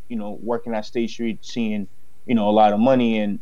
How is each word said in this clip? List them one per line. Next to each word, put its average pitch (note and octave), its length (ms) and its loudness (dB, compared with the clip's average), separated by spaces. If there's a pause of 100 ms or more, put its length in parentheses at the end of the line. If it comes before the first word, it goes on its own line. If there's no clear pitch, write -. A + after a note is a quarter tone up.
you A#2+ 80 -6
know, G#2 260 -6
working A#2 320 -4
at G#2+ 120 -4
State A#2 240 -2
Street, A2+ 340 -6
seeing, G#2+ 420 -4 (380)
you B2 100 0
know, G#2+ 140 2
a G#2 40 4
lot G#2+ 200 8
of G#2 80 2
money A#2+ 380 4
and, G#2 240 -2